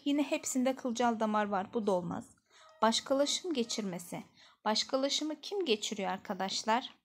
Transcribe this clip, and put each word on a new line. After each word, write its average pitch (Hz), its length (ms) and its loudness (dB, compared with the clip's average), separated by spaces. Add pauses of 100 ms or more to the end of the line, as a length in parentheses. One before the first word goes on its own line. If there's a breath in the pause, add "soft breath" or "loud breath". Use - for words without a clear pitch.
Yine 285 180 2
hepsinde 269 540 0
kılcal 240 440 0
damar 214 240 2
var. 202 300 -2
Bu 220 120 0
da 208 60 4
olmaz. 175 320 -2 (580 loud breath)
Başkalaşım 277 720 2
geçirmesi. 202 720 -4 (400 loud breath)
Başkalaşımı 277 760 0
kim 392 240 -4
geçiriyor 208 460 0
arkadaşlar? 196 840 -2 (100)